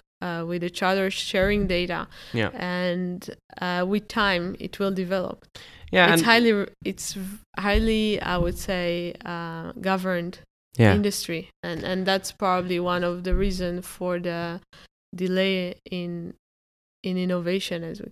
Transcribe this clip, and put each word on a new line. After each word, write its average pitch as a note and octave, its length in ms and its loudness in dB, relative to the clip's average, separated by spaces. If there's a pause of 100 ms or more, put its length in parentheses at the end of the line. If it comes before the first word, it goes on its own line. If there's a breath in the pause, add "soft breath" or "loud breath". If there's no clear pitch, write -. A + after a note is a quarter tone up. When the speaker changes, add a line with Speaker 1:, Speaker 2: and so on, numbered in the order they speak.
(200)
Speaker 1:
uh, E3+ 260 -6
with F3 160 -4
each F3 200 -4
other, F#3+ 280 2
sharing G3 560 0
data, F3 400 -2 (280 loud breath)
Speaker 2:
Yeah. A2 180 2
Speaker 1:
and, F3+ 800 -2 (320)
uh, F3+ 260 0
with G3+ 200 0
time F#3+ 520 0
it - 180 -8
will G3 140 2
develop. F#3 540 -2 (440 loud breath)
Speaker 2:
Yeah, F3 220 8
Speaker 1:
It's E3+ 100 8
Speaker 2:
and - 40 2
Speaker 1:
highly, A3+ 400 6 (180)
it's - 300 -6
v-, G3 240 -10 (200)
highly, G#3+ 600 2
I F3+ 160 0
would F3 220 0
say, F3 560 -2 (100)
uh, E3+ 560 -8
governed F#3 600 -2 (360)
Speaker 2:
Yeah. A#2+ 180 8
Speaker 1:
industry, E3 540 -2 (140)
and, E3+ 200 -6
and F#3 240 -4
that's F#3+ 260 0
probably F3+ 460 -2
one F3 260 0
of F3 200 -4
the F3+ 100 2
reason F3+ 480 0
for F3+ 380 -6
the E3+ 400 -6 (540 soft breath)
delay F#3 600 0 (160)
in, F3 440 -8 (680)
in F#3 160 -2
innovation, F3+ 640 -2
as E3 180 -10
we - 120 -12